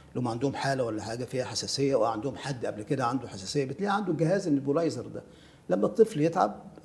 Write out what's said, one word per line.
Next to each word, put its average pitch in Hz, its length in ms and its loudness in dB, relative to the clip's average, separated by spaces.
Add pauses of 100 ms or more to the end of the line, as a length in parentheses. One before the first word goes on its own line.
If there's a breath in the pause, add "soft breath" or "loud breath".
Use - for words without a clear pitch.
اللي 127 180 -2
هم 113 40 0
عندهم 127 220 0
حالة 131 300 -2
ولا 110 180 -2
حاجة 117 240 -6
فيها 127 200 -4
حساسية، 135 500 0
وعندهم 113 400 0
حد 135 300 -6
قبل 104 180 -6
كده 131 220 0
عنده 120 220 -2
حساسية، 107 380 -4
بتلاقي 196 300 -2
عنده 196 180 0
جهاز 170 340 2
النيبولايزر 139 600 2
ده. - 160 -12 (460 loud breath)
لما 196 160 4
الطفل 202 360 4
يتعب، 185 420 2 (220)